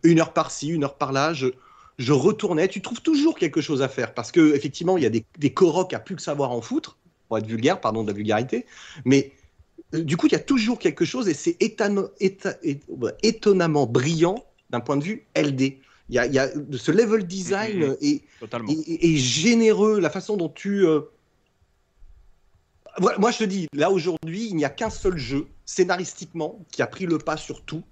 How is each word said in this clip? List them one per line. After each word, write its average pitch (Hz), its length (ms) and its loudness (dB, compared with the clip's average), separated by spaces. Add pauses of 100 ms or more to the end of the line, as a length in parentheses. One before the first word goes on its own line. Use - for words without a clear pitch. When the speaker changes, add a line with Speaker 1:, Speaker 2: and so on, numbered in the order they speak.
Speaker 1:
Une 165 180 6
heure 165 140 0
par-ci, 156 340 -2
une 160 160 -2
heure 139 120 -6
par-là. 135 360 0
Je, 131 140 -4 (520)
je 127 140 2
retournais. 165 560 2
Tu 190 140 -8
trouves - 180 -10
toujours 311 380 2
quelque 165 240 0
chose 139 180 -2
à 135 80 0
faire 117 240 -6
parce 113 200 -8
que, 156 220 6
effectivement, 170 440 -2
il 156 40 2
y 120 40 2
a 107 40 4
des, 113 140 -2 (140)
des 147 140 0
Koroks 170 420 2
à 113 40 -6
plus - 180 -10
que - 60 -14
savoir 143 300 -2
en 120 80 -4
foutre, - 380 -8 (300)
pour 110 100 -2
être 107 80 -4
vulgaire, 117 340 0
pardon 113 220 -2
de 104 60 -2
la 104 60 -4
vulgarité. 110 520 -2 (400)
Mais, 135 260 4 (600)
euh, 160 80 -2
du 165 160 -2
coup, 311 80 2
il 285 60 6
y 175 40 2
a - 40 0
toujours 240 380 0
quelque 170 280 0
chose 247 220 -4
et 156 60 0
c'est 170 260 -4
étonne-, 208 480 0 (120)
éta-, 190 420 -2
é-, 143 260 -4
ouais, 120 240 -4 (100)
étonnamment 175 640 2
brillant 160 580 0 (240)
d'un 120 120 -4
point 139 180 -2
de 147 60 -2
vue 208 280 -8
L 147 240 0
D. 135 240 -2 (300)
Il 120 60 -8
y - 20 4
a, 123 80 2
il 139 80 -2
y 131 40 4
a 135 100 2 (280)
ce - 160 -4
level 214 340 4
design 196 520 -4 (100)
Speaker 2:
Mhm. 135 140 -2
Speaker 1:
est, 147 200 0 (180)
Speaker 2:
Totalement. 117 300 -10
Speaker 1:
est, 160 340 -4
est 160 120 6
généreux. 208 840 4
La 156 100 2
façon 190 280 -6
dont 170 120 -2
tu, 196 360 0
euh, 156 140 4 (2000)
voilà, 208 200 2
moi, 214 120 4
je 220 80 -6
te 220 60 0
dis, 185 280 -4
là, 151 180 2
aujourd'hui, 175 580 -2
il 190 80 -4
n'y 147 80 2
a 139 60 0
qu'un 220 200 -4
seul 185 260 -2
jeu, 139 300 -4 (180)
scénaristiquement, 180 920 -4 (140)
qui - 100 -4
a 120 40 0
pris 185 200 -8
le 160 120 0
pas 156 180 -4
sur - 280 -12
tout. 165 280 -10